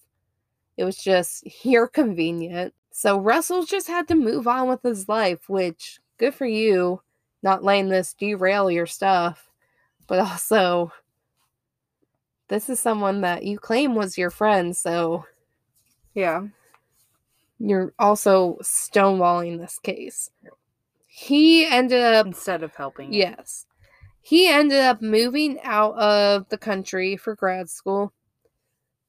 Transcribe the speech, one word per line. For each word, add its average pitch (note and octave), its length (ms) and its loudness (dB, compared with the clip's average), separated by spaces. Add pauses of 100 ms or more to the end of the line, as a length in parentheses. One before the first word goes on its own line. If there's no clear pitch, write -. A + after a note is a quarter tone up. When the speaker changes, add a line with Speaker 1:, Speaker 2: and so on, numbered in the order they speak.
(760)
Speaker 1:
It F#3+ 80 -2
was F#3+ 120 -4
just, - 480 0 (200)
"You're A#3 240 4
convenient." F3 840 -4 (180)
So G3+ 260 0
Russell D#4+ 460 0
just F#4+ 240 -6
had E4+ 200 -4
to E4+ 60 0
move C4 320 0
on B3+ 220 0
with B3+ 140 -4
his G#3 260 -4
life, G#3 400 -2
which, F#3 500 -6 (200)
good C4+ 160 0
for C4+ 120 -6
you, G3+ 560 0 (400)
not F#3+ 220 0
letting G3 240 2
this F#3 260 -2
derail G3 560 0
your E3+ 160 -2
stuff. F3 640 -2 (560)
But F#3 140 0
also, F3+ 720 0 (1600)
this G#3+ 200 -4
is B3 100 -4
someone G3+ 440 -2
that F3 220 -2
you G3+ 140 -6
claim B3+ 360 0
was G3+ 240 -4
your F3+ 120 -2
friend, F#3 460 0
so E3+ 480 -4 (880)
Speaker 2:
Yeah. F#3 340 -2 (1080)
Speaker 1:
you're G3 400 -2
also G3 640 4
stonewalling F3 960 0
this E3+ 200 -14
case. - 520 -10 (760)
He D#4 600 4
ended B3+ 360 2
up A3 240 4
Speaker 2:
Instead F3 360 -8
of D#3 120 -12
helping C#3 400 -12
it. G#3 40 -2
Speaker 1:
Yes. - 480 -6 (540)
He F4 280 4
ended C#4+ 320 4
up B3+ 220 2
moving B3 600 0
out G#3+ 360 0
of G3+ 500 2
the G#3 100 -6
country F#3+ 580 -4
for G#3+ 180 -8
grad F#3 360 -4
school. G3+ 420 -6 (960)